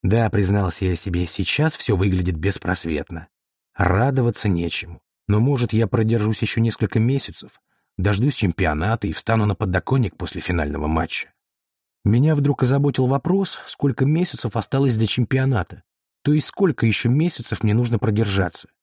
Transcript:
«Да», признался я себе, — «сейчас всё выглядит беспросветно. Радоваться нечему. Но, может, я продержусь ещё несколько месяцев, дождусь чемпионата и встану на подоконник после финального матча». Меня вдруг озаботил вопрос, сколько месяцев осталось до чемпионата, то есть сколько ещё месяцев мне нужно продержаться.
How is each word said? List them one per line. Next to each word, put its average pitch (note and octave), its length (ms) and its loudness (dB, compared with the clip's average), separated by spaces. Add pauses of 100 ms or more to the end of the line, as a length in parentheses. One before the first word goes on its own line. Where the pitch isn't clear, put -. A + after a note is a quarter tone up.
«Да», G#2+ 280 2
признался G2 560 0
я F#2 100 0
себе, — F2+ 320 -4
«сейчас - 480 -2
всё - 200 -2
выглядит F2+ 420 0
беспросветно. E2+ 880 -4 (480)
Радоваться A#2 760 2
нечему. E2+ 520 -4 (260)
Но, G#2 120 2
может, B2 340 0
я A2 120 4
продержусь A2 560 0
ещё - 180 -2
несколько A2+ 400 0
месяцев, - 640 -2 (360)
дождусь G2+ 380 2
чемпионата F2+ 720 0
и F2 40 -2
встану A2 340 0
на G2+ 80 0
подоконник F#2+ 640 0
после F#2+ 240 -8
финального D2+ 460 -2
матча». - 440 -2 (760)
Меня B2+ 280 4
вдруг C#3 300 0
озаботил C3+ 440 2
вопрос, F3 600 0
сколько - 380 0
месяцев D3+ 500 0
осталось C3 420 0
до A2 80 4
чемпионата, C3 800 0 (400)
то D3 100 2
есть D3+ 140 0
сколько F3 400 0
ещё A2+ 220 2
месяцев C#3+ 520 -2
мне G#2+ 120 2
нужно A#2 260 0
продержаться. G2+ 680 0 (140)